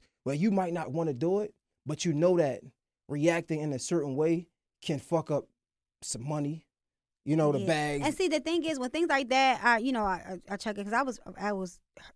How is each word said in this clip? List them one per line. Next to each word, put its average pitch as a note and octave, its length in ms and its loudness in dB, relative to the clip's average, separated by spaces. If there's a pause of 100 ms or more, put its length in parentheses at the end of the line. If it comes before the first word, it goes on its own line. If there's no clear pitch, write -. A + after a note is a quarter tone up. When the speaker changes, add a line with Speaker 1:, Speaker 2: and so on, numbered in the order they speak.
(240)
Speaker 1:
where C#3 120 -2
you F#3 140 2
might F#3 240 2
not E3 180 -4
wanna D#3+ 220 0
do E3+ 260 0
it, G#3 140 -6 (320)
but C#3+ 200 -4
you E3+ 80 2
know F3 240 4
that C#3+ 240 2 (460)
reacting D#3+ 540 0
in D3+ 120 -2
a B2+ 60 -4
certain C#3+ 360 -2
way E3 320 2 (340)
can D3 180 -4
fuck E3 300 -2
up D3 180 -2 (540)
some A#2 260 -8
money, D3+ 380 -4 (600)
you D3 100 2
know, D3+ 160 4
the - 80 2
Speaker 2:
Yeah. G3 80 -2
Speaker 1:
bags. D3+ 400 0
Speaker 2:
And D#4 80 -2
see, F#4 140 0
the D4+ 100 2
thing E4 240 -2
is, D#4 160 -2
when B3 100 -4
things E4 200 0
like C4+ 200 2
that, C4 340 4
I, A#3 160 4
you B3+ 120 -2
know, A3 140 0
I, F#3 340 -4 (100)
I, G3 40 -4
I G3+ 40 -6
check G#3 200 -6
it G3+ 80 -8
'cause G#3 80 -4
I B3 100 2
was, C4 160 -6 (180)
I G3+ 160 -4
was, F#3 260 -8 (360)